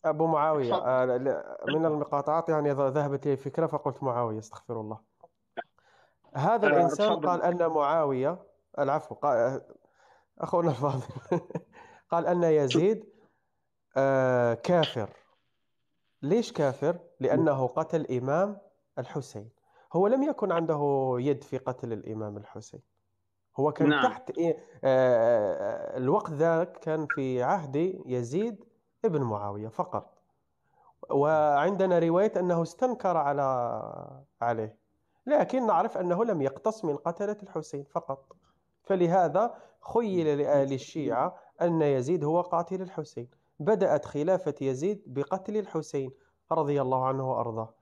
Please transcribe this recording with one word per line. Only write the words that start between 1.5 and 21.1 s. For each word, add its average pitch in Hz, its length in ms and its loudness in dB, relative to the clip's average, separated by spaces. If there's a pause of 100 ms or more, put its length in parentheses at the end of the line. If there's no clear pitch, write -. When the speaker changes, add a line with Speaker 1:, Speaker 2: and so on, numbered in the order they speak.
Speaker 1:
من 160 100 2
المقاطعات 151 600 0
يعني 151 240 2
ذ-، 135 80 -2
ذهبت 139 460 0
لي 143 60 2
الفكرة 143 340 -2
فقلت 143 360 -4
معاوية، 120 360 -2
استغفر 110 420 -12
الله. 107 180 -10 (1400)
هذا 196 320 0
Speaker 2:
آه، 151 40 6
Speaker 1:
الإنسان 170 380 2
Speaker 2:
تفضل. 170 200 0
Speaker 1:
قال 175 140 0
أن 175 240 2
معاوية، 151 720 0 (400)
العفو، 143 360 -2
قا-، 131 460 0 (800)
أخونا 170 320 0
الفاضل، 131 320 -2 (280)
<laughs> - 800 -8
قال 170 160 0
أن 175 160 2
يزيد، 160 640 4 (920)
آه، 131 580 4
كافر. 135 560 0 (1120)
ليش 208 300 0
كافر؟ 147 460 0 (220)
لأنه 135 460 2
قتل 160 340 -2
الإمام 147 580 -2 (400)
الحسين. 123 500 -10 (440)
هو 185 140 2
لم 262 160 2
يكن 220 300 -2
عنده 143 680 0